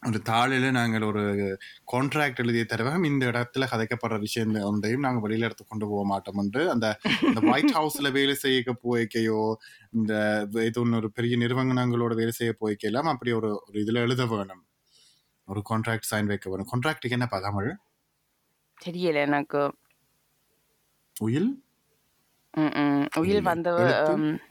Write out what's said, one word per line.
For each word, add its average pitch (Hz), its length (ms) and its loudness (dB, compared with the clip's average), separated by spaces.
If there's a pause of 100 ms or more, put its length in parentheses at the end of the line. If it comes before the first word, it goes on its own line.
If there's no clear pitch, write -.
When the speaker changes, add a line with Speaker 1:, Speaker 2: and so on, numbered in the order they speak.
Speaker 1:
ஒரு 110 180 0
தாளில 127 460 2
நாங்கள் 117 320 2
ஒரு 104 200 0 (640)
கான்ட்ராக்ட் 135 520 0
எழுதி 117 240 2
தருவோம். 120 420 0
இந்த 143 220 2
இடத்துல 120 400 0
கதைக்கப்படுற 113 520 -2
விஷயம் 110 440 -2
ஒன்றையும் 104 380 0
நாங்கள் 127 220 -2
வெளியில 110 200 0
எடுத்து 113 220 -4
கொண்டு 107 240 -6
போக 101 160 0
மாட்டோம் 139 340 -2
என்று 202 320 0
அந்த, 151 160 0 (360)
இந்த 247 200 2
ஒயிட் 160 320 4
ஹவுஸ்ல 147 380 -2
வேலை 139 220 2
செய்ய 127 480 0
போய்க்கையோ, 113 580 0 (520)
இந்த 110 200 0 (420)
ஏதோ 113 260 0
ஒண்ணு 117 160 2
ஒரு 110 140 -2
பெரிய 120 260 0
நிறுவனங்களோட 120 800 0
வேலை 113 160 0
செய்ய 117 300 -2
போய்க்கலாம், 110 500 -2
அப்படி 123 220 -2
ஒரு, 110 340 -2
ஒரு 104 140 -6
இதுல 107 140 -2
எழுத 120 320 0
வேணும், 98 360 -4 (840)
ஒரு 101 220 -6
கான்ட்ராக்ட் 110 400 -2
சைன் 107 160 0
வைக்க 101 240 -4
வேணும். 95 180 -6
கான்ட்ராக்டுக்கு 123 500 -2
என்னப்பா 117 220 0
தமிழ்? 101 300 -2 (1080)
Speaker 2:
தெரியல 175 340 -2
எனக்கு. 143 480 2 (1500)
Speaker 1:
உயில்? 139 340 0 (1040)
Speaker 2:
ம், 156 220 0
ம். 143 300 2 (100)
உயில் 165 120 2
Speaker 1:
இல்ல. 202 200 2
Speaker 2:
வந்து, 170 280 0
Speaker 1:
எழுத்து? 156 400 4
Speaker 2:
ம். 156 220 0 (120)